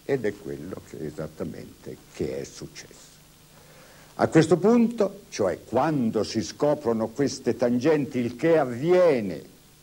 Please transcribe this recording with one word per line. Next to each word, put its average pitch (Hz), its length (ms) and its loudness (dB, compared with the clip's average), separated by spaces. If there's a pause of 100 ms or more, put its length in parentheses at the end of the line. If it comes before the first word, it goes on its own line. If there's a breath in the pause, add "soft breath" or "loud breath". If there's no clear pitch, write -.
ed 127 220 -4
è 101 140 -4
quello 71 460 -12
che - 200 -10
esattamente 78 880 -12 (160)
che 69 300 -6
è - 20 -12
successo. - 480 -16 (1200 loud breath)
A 113 120 2
questo 160 300 4
punto, 220 720 2
cioè 92 340 -2
quando 123 580 0
si 104 200 -4
scoprono 117 680 -2
queste 127 480 -2
tangenti, 123 640 2
il 117 180 -4
che 165 220 4
avviene 131 840 2 (400)